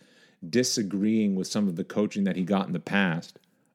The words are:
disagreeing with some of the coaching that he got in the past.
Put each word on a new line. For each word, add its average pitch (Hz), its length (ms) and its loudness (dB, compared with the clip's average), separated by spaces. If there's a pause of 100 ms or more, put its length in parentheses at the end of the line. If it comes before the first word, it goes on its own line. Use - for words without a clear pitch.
(480)
disagreeing 107 880 2
with 92 100 -2
some 104 220 0
of 85 80 -2
the 92 80 -2
coaching 104 400 0
that 90 120 0
he 92 60 0
got 92 240 0
in - 60 -6
the 85 80 -2
past. 92 580 0 (360)